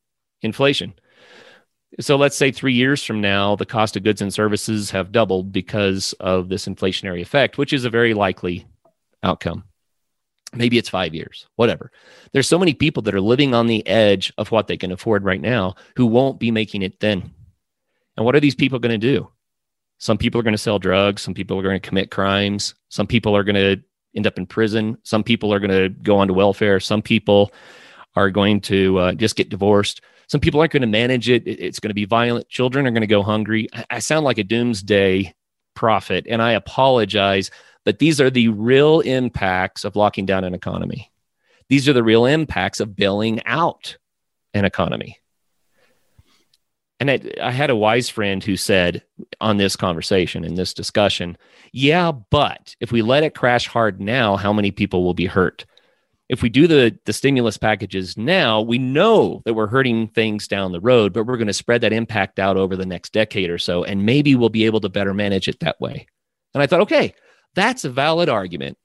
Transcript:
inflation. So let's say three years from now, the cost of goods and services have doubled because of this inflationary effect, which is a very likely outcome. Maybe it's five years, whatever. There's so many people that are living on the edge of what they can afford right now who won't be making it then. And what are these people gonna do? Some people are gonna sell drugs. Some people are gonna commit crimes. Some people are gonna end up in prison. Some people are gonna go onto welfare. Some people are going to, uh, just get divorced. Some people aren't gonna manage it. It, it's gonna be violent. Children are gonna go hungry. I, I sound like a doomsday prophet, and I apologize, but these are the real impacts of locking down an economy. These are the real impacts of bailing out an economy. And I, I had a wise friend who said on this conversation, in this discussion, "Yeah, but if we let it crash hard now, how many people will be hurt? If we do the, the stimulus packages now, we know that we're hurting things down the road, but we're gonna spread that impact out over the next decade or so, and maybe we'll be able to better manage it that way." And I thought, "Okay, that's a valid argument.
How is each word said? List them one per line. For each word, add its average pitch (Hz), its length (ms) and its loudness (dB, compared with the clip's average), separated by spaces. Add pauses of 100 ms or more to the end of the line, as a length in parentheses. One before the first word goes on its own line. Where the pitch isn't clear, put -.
(420)
inflation. 131 520 -2 (1080)
So 139 160 2
let's - 180 2
say 135 160 2
three 135 220 -2
years 131 280 2
from 107 200 -6
now, 101 340 2
the 98 100 -4
cost 110 300 -2
of 95 80 -4
goods 104 180 0
and 101 100 -4
services 104 600 -2
have 95 220 -4
doubled 95 400 0
because 98 680 -2
of 92 300 -2
this 98 180 -6
inflationary 95 540 -4
effect, 123 360 0
which 143 140 -2
is 131 140 -2
a 123 40 -4
very 117 240 2
likely 92 540 -2 (560)
outcome. 90 400 -4 (880)
Maybe 120 240 2
it's 110 120 -2
five 87 260 -4
years, - 400 -14
whatever. 110 340 0 (440)
There's 135 140 2
so 165 120 4
many 180 140 2
people 135 300 -2
that 104 120 -2
are 98 60 0
living 123 320 2
on 117 140 2
the 110 200 0
edge 101 500 2
of - 140 -6
what 107 160 0
they - 80 -4
can 92 160 -8
afford 98 320 -2
right 92 180 -2
now 95 340 -2 (200)
who 127 100 2
won't 127 340 2
be 117 120 0
making 107 300 -2
it 95 180 -6
then. 101 320 -2 (840)
And 110 80 -2
what 123 100 4
are 151 60 4
these 143 140 2
people 131 240 -2
gonna 117 180 -2
do? 117 340 -2 (680)
Some 110 200 0
people 117 240 0
are - 20 0
gonna 107 140 0
sell 104 220 -2
drugs. 98 420 2
Some 95 120 -8
people 95 240 -6
are 95 60 -4
gonna 95 160 -2
commit - 320 -4
crimes. 101 640 -2 (140)
Some 104 180 -4
people 110 280 2
are 101 100 2
gonna 98 320 2 (360)
end 104 140 -2
up - 100 -4
in 92 80 -6
prison. 110 580 -2
Some 107 200 -2
people 107 300 -2
are 101 60 0
gonna 95 300 0
go 101 300 0
onto 98 140 2
welfare. 98 460 2
Some 107 220 -2
people 104 500 2 (640)
are 98 140 2
going 101 320 2
to, 95 380 2
uh, 90 140 2
just 107 220 -2
get - 140 -2
divorced. 101 520 0 (280)
Some 143 120 -2
people 147 180 2
aren't 160 140 2
gonna 131 140 0
manage 117 420 0
it. 120 180 2
It, 110 140 -8
it's - 180 -8
gonna 107 140 -6
be 104 120 -4
violent. 117 440 0
Children 131 380 -2
are 123 40 -2
gonna 113 160 0
go 104 160 4
hungry. 107 500 -2
I, 107 180 -12
I 120 80 -8
sound 151 260 -2
like 123 120 0
a 104 60 0
doomsday 98 880 0 (400)
prophet, 98 540 0
and 117 140 -2
I 117 120 2
apologize, 101 960 0 (340)
but - 140 0
these 156 200 2
are 131 100 4
the 123 200 4
real 135 520 4
impacts 101 840 -2
of 98 100 -8
locking 104 300 0
down 95 180 0
an 92 100 -6
economy. 90 580 -8 (580)
These 135 180 2
are 147 60 6
the 123 100 4
real 113 220 6
impacts 127 540 0
of 107 160 -6
bailing 101 500 0
out 147 520 -4 (560)
an 101 120 0
economy. 64 540 -4 (1800)
And 139 120 0
I, 117 100 -2 (200)
I 120 100 -4
had 139 180 0
a 131 60 0
wise 110 340 2
friend 98 340 -4
who 95 140 -2
said 87 460 0 (360)
on 110 180 0
this 98 180 0
conversation, 90 680 -2
in 82 120 -8
this 90 180 -4
discussion, 95 640 -2 (340)
"Yeah, 160 400 2
but 135 680 -2
if 120 120 -8
we 117 100 2
let 127 220 2
it 156 120 -2
crash 120 320 0
hard 104 340 -2
now, 107 340 0
how 101 160 0
many 104 200 0
people 92 320 -2
will 90 100 0
be 87 140 -2
hurt? - 380 -2 (600)
If 127 140 -4
we 120 80 0
do 135 180 6
the, 127 380 4
the 107 80 -2
stimulus 123 420 0
packages 95 640 -4
now, 123 420 0
we 117 200 0
know 139 680 2
that 120 80 0
we're 110 140 0
hurting 113 420 0
things 107 360 -2
down 98 280 -4
the 85 80 -8
road, 107 320 4
but 110 120 -2
we're 123 120 -4
gonna 107 160 -2
spread 120 280 0
that 107 120 2
impact 110 460 -2
out 98 180 0
over 95 180 0
the 92 100 -6
next 90 280 -10
decade 104 380 -2
or 85 80 -6
so, 87 240 -4
and 98 220 -4
maybe 143 300 4
we'll 120 140 4
be 110 160 0
able 110 160 0
to 101 80 -4
better 98 240 -4
manage 101 340 -2
it - 120 -6
that - 200 -4
way." - 280 -10 (480)
And 139 80 0
I - 20 2
thought, 170 160 2
"Okay, 196 320 0 (400)
that's 240 320 -2
a 139 60 -8
valid 160 360 0
argument. 90 580 -4